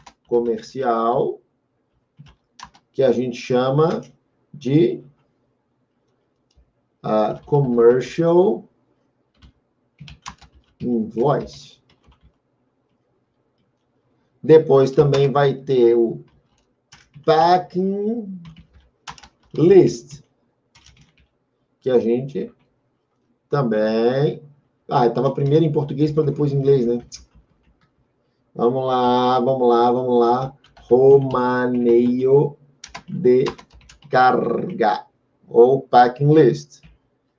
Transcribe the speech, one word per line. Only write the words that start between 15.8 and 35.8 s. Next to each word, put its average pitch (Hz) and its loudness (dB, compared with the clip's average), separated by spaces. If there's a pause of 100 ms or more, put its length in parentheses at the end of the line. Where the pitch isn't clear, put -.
o 117 -2 (1040)
packing 185 -2 (1120)
list, 165 2 (1600)
que 131 -6
a 123 2
gente 135 -4 (960)
também, 117 -2 (460)
ah, 120 0
tava 131 -4
primeiro 147 0
em 147 -2
português 147 -4
pra 151 -2
depois 143 -4
em 139 -2
inglês, 135 0
né? 120 -4 (1500)
Vamos 131 -2
lá, 123 0
vamos 127 -2
lá, 120 2
vamos 123 -2
lá. 120 -2 (300)
Romaneio 127 2 (500)
de 123 0 (640)
carga, 117 -2 (400)
ou 127 4